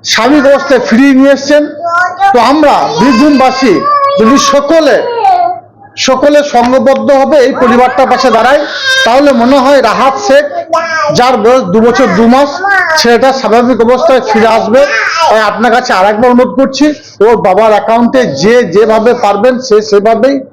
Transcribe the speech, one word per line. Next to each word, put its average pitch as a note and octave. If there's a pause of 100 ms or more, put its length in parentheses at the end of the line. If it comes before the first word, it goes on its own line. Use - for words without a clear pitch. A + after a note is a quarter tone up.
স্বাভাবিক C4
অবস্থায় C4+
ফিরিয়ে C4+
নিয়ে C4+
এসছেন। D4 (720)
তো B3
আমরা C#4 (260)
বীরভূমবাসী B3+ (460)
যদি A#3
সকলে, D4+ (1000)
সকলে D4
সংঘবদ্ধ B3
হবে C4+
এই C4
পরিবারটার B3
পাশে B3+
দাঁড়াই, A#3+ (460)
তাহলে C#4
মনে B3
হয় C4+
রাহাত A#3
শেখ, C5+ (680)
যার B3
বয়স A#3+
দু F#3
বছর A#3+ (100)
দু A3+
মাস, C#4 (480)
ছেলেটা A#3+
স্বাভাবিক A#3
অবস্থায় B3+
ফিরে A3
আসবে। A3 (480)
তাই A3
আপনার G#3
কাছে A#3+
আরেকবার G#3+
অনুরোধ B3
করছি, C4+ (340)
ওর G#3+
বাবার G3+
অ্যাকাউন্টে A#3
যে G3
যেভাবে A3
পারবেন G3+
সে G#3+
সেভাবেই A3 (180)